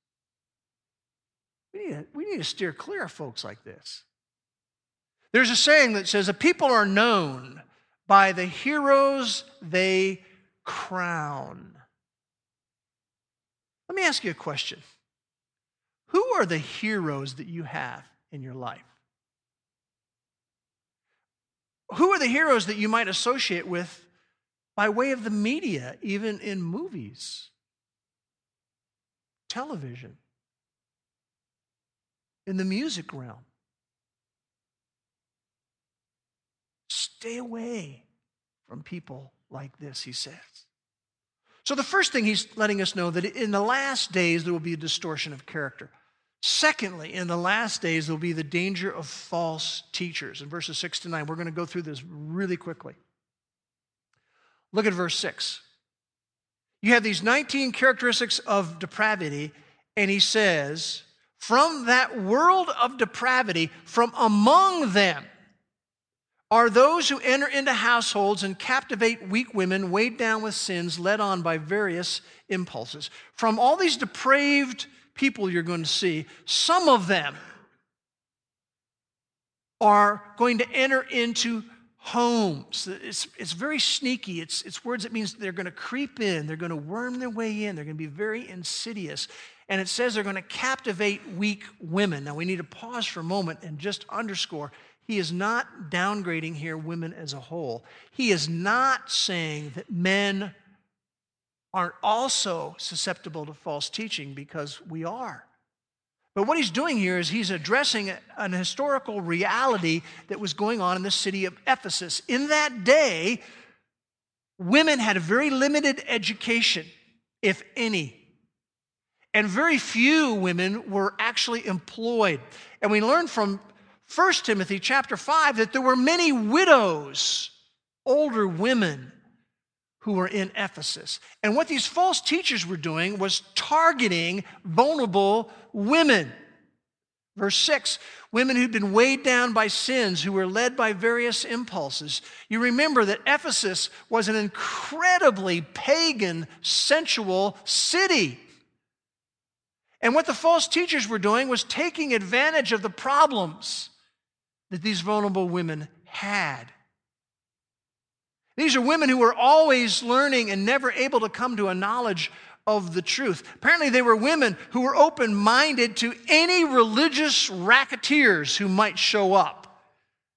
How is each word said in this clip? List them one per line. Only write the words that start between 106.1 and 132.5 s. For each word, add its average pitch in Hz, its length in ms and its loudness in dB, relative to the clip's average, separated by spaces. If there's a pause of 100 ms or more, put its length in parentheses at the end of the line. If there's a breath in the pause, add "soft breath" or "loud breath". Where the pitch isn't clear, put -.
But 196 80 2
what 294 140 2
he's 262 120 0
doing 262 280 -2
here 185 200 0
is 170 120 -2
he's 196 200 -4
addressing 196 640 0 (240)
an 202 160 -6
historical 240 680 -4
reality 180 800 0 (260 loud breath)
that 196 140 -8
was 185 120 -4
going 214 280 -2
on 180 160 0
in 185 60 -6
the 196 80 -4
city 190 340 -2
of 180 200 -8
Ephesus. 185 640 -2
In 277 220 -2
that 294 340 0
day, 233 580 4 (1160 loud breath)
women 277 400 4
had 214 160 2
a 185 60 -2
very 233 280 0
limited 277 580 0
education, 220 800 -2 (560)
if 190 220 0 (140)
any. 208 400 -2 (1160)
And 214 140 2
very 277 300 2
few 262 560 2
women 185 580 -2
were 196 280 -2
actually 233 460 -2
employed. 208 760 -2 (400 loud breath)
And 208 100 0
we 214 80 4
learn 285 280 2
from 202 340 -2 (420 soft breath)
First - 420 2
Timothy 196 320 0
chapter - 380 0
five 285 400 2
that 220 160 2
there 269 100 0
were 254 140 6
many 311 380 4
widows, 214 1160 4 (560)
older 262 400 4
women, 180 680 0 (920)
who 214 80 -2
were 185 140 2
in 196 280 -4
Ephesus. - 640 -6 (240 loud breath)
And 214 120 2
what 320 120 2
these 277 180 -2
false 359 360 2
teachers 262 440 0